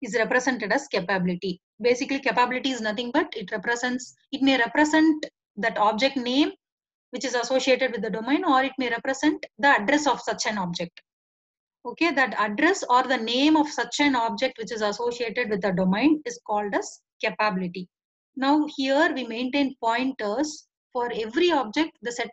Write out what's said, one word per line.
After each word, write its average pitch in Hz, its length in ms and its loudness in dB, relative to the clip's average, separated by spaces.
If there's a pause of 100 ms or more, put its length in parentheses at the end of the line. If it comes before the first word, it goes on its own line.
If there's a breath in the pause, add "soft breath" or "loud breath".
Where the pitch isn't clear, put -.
is 214 120 -8
represented 233 580 0
as 277 160 0
capability. 180 720 -2 (200)
Basically, 247 400 0
capability 254 500 0
is 240 120 -4
nothing 220 300 -4
but 311 220 2
it - 160 -10
represents, 240 640 -4 (160)
it 277 120 -4
may 269 160 6
represent 302 640 4 (320)
that 196 220 -2
object 220 400 2
name 262 340 2 (580)
which 247 140 -8
is 247 100 -4
associated 254 580 2
with 226 100 -6
the 220 80 -4
domain, 254 340 -2
or 269 180 4
it 269 140 -2
may 247 140 -2
represent 269 560 -2 (120)
the 208 100 4
address 269 380 4
of 254 140 0
such - 240 -6
an 214 140 -4
object. 175 420 -6 (840)
Okay, 277 240 0
that 254 260 0
address 214 540 0
or 254 140 6
the 254 120 0
name 247 400 2
of 302 140 2
such 240 300 -4
an 294 140 4
object 233 440 -2
which 226 140 -8
is 214 100 -4
associated 240 640 -4
with 208 140 -2
the 202 100 0
domain 202 540 2
is 240 200 -10
called 208 280 -4
as - 260 -4 (220)
capability. 185 640 -2 (480)
Now 285 300 2 (100)
here 277 380 2
we 262 100 -4
maintain 254 560 -2
pointers 240 840 -2 (260)
for 240 220 -2
every 233 380 0
object. 285 500 -2
The 240 100 -6
set 233 200 -6